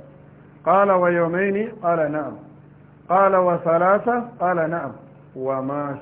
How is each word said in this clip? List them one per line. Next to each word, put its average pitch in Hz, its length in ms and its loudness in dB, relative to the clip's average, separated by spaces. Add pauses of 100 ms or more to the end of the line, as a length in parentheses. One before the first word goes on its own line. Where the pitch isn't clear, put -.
(640)
Qala 190 340 4
wa 180 120 2
yawmaini? 185 580 0 (120)
Qala 170 280 -2
na'am. 143 280 -6 (720)
Qala 190 320 4
wa 180 180 2
thalatha? 196 800 0
Qala 175 300 0
na'am. 156 240 -6 (420)
Wa 131 280 -4
ma 143 400 -6